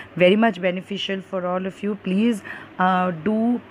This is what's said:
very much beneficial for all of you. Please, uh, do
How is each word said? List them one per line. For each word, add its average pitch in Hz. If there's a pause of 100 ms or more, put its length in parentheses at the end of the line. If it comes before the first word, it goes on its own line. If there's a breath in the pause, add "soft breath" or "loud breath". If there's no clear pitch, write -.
(160 loud breath)
very 180
much 214
beneficial 190
for 185
all 185
of 190
you. 202 (100)
Please, 202 (460 loud breath)
uh, 180
do 220 (120)